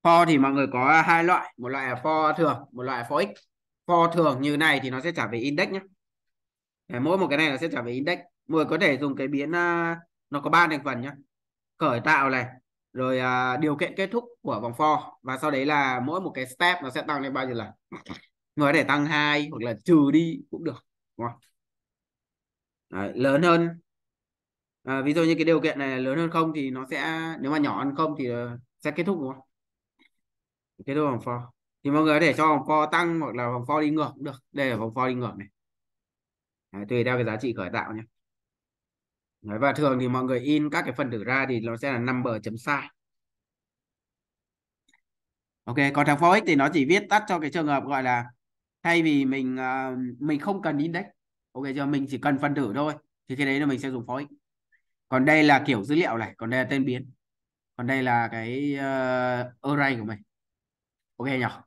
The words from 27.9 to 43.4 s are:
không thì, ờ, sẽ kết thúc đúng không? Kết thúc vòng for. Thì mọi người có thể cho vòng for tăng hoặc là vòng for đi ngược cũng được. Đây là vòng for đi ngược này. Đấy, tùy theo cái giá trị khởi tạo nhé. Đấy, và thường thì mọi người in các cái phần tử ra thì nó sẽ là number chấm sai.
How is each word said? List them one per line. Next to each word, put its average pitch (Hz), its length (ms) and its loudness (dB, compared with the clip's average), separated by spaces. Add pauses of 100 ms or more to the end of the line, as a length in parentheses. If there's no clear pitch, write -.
không 151 240 0
thì, 127 100 -2
ờ, 120 280 -6 (220)
sẽ 151 120 -4
kết 165 120 -4
thúc 185 160 0
đúng 135 140 -6
không? - 80 -18 (1400)
Kết 139 100 -6
thúc 151 80 2
vòng 127 160 -2
for. 123 300 -8 (340)
Thì 139 80 0
mọi 151 120 4
người 151 160 4
có 165 60 4
thể 139 80 4
cho 160 140 4
vòng 147 200 2
for 151 240 2
tăng 170 280 0
hoặc 120 160 -6
là 123 140 -2
vòng 123 140 -4
for 147 180 0
đi 151 80 0
ngược 151 240 0
cũng 135 100 -14
được. 139 280 -10
Đây 135 180 -2
là 117 60 -2
vòng 110 180 -6
for 127 140 0
đi 127 60 0
ngược 120 240 -6
này. 98 100 -14 (1200)
Đấy, 101 180 -10
tùy 120 140 2
theo 127 140 2
cái 120 80 0
giá 110 120 -4
trị 117 200 -4
khởi 92 160 -6
tạo 110 200 -6
nhé. 110 80 -10 (1400)
Đấy, 104 180 -8
và 135 140 4
thường 139 260 2
thì 127 80 0
mọi 127 160 0
người 127 160 0
in 151 300 0
các 165 160 -2
cái 160 120 -8
phần 131 140 -4
tử 107 120 -6
ra 131 260 0
thì 120 100 -2
nó 117 180 -6
sẽ 139 140 -4
là 120 80 -2
number 123 340 -2 (100)
chấm 117 140 -6
sai. 139 300 -4 (2750)